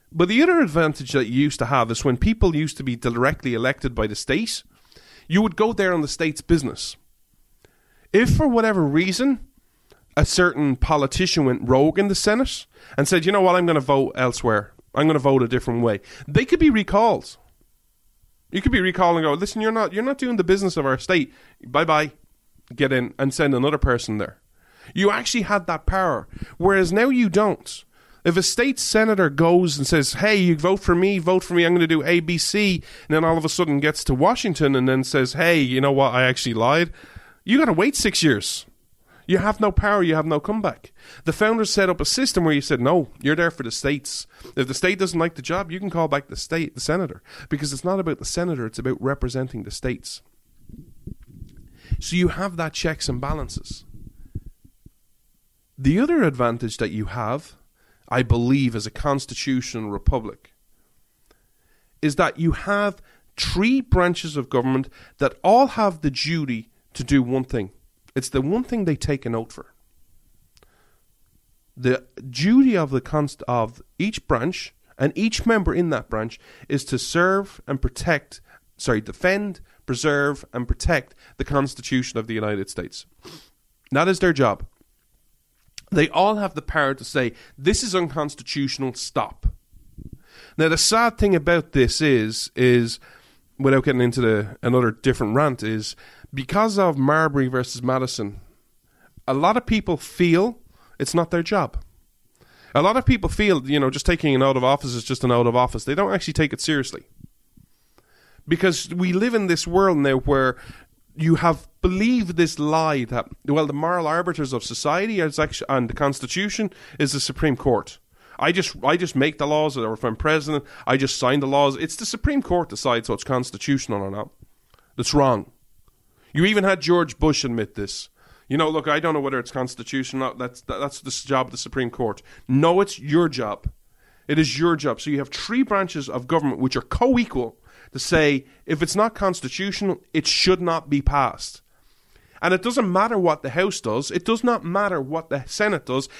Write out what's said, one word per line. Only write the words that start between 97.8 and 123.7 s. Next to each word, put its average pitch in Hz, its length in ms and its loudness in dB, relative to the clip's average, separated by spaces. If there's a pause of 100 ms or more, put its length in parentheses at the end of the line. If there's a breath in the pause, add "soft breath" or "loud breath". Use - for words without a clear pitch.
Madison, 123 560 -4 (880 soft breath)
a 131 60 0
lot 170 240 2
of 247 80 -6
people 190 320 0
feel 180 640 2 (380 soft breath)
it's - 160 -4
not 165 160 0
their 170 140 0
job. 170 400 -2 (920 soft breath)
A 143 80 2
lot 196 140 4
of 254 100 0
people 214 240 2
feel, 175 400 0
you 147 100 2
know, 135 100 2
just 139 160 -6
taking 160 280 2
an 131 80 4
oath 135 140 4
of 127 80 0
office 135 300 0
is 117 100 -6
just 131 220 -4
an 123 60 4
oath 120 160 4
of 117 100 2
office. 123 260 0
They 139 120 -4
don't 196 180 0
actually 170 200 -4
take 151 200 0
it - 80 -10
seriously. - 420 -4 (1400 soft breath)
Because 170 460 0
we 180 180 -2
live 214 220 0
in 208 140 0
this 170 200 0
world 180 300 4
now 139 220 2
where 131 360 0 (600 loud breath)
you 160 200 2
have 165 320 0 (140)
believed 190 560 0
this 165 200 2
lie 151 480 0
that, 117 220 -4 (180)
well, 151 220 2
the 143 60 -6
moral 165 340 -2
arbiters 156 460 -2
of 117 100 -4
society 185 560 -4
is 151 180 -2
actu-, - 300 -4
and 123 220 0
the - 40 -8
Constitution 180 800 -4 (260 loud breath)
is 139 140 0
the 143 80 -4
Supreme 135 380 0
Court. - 420 0 (400 loud breath)
I 147 140 2
just, 180 300 -2
I 143 120 4
just 175 200 -4
make 147 220 0
the 147 80 -2
laws, 151 320 0
or 110 160 -4
if 107 120 -10
I'm 113 100 -2
president, 151 480 -2 (240 loud breath)
I 131 100 2
just 135 220 -2
sign 135 220 2
the 135 60 -2
laws. 139 280 2
It's - 220 -8
the 226 80 -10
Supreme 277 360 -2
Court 175 280 -2
decides 117 400 -4
what's 117 140 -4
constitutional 123 800 -4